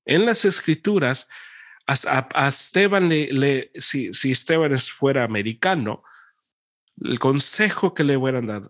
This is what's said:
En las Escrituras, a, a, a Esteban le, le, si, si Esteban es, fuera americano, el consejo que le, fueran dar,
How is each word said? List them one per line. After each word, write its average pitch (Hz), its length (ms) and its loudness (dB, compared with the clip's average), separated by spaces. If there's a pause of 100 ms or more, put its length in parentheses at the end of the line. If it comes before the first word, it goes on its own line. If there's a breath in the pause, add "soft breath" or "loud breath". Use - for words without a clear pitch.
En 185 200 2
las 226 200 2
Escrituras, 160 840 0 (560 loud breath)
a, - 80 0 (140)
a, 135 380 0
a - 20 4
Esteban 190 640 2
le, 151 220 0
le, 135 440 0
si, 131 380 -4
si - 180 -2
Esteban 156 420 0
es, 131 160 -2
fuera 135 360 0
americano, 110 800 -2 (1000 soft breath)
el - 180 -2
consejo 175 760 0
que 156 120 0
le, 139 120 2
fueran 131 300 -2
dar, 104 220 -6